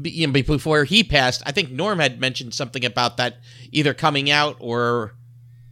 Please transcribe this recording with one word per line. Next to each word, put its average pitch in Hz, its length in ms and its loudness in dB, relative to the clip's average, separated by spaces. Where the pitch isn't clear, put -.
be-, 156 80 -6
you 160 180 0
know, 135 60 -2
before 147 520 2
he 196 180 6
passed, 131 420 2
I 143 60 -6
think 147 200 -4
Norm 175 280 -4
had 127 200 0
mentioned 127 360 -6
something 127 280 -6
about 123 340 -2
that 120 200 -2
either 147 220 2
coming 143 380 0
out 147 280 2
or, 120 540 -2